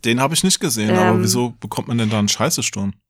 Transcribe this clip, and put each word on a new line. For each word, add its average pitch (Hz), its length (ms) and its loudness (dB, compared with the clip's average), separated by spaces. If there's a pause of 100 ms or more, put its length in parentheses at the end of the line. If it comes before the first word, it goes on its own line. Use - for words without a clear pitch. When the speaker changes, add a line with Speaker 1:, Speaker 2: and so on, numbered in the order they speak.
Speaker 1:
Den 120 160 2
hab 143 120 0
ich 156 100 0
nicht 185 160 2
gesehen, 131 380 0
aber 180 180 4
Speaker 2:
Ähm. - 80 2
Speaker 1:
wieso 120 360 0
bekommt - 280 -8
man 120 100 -2
denn 110 120 0
da 110 100 0
einen 104 80 2
Scheißesturm? 101 680 -2 (160)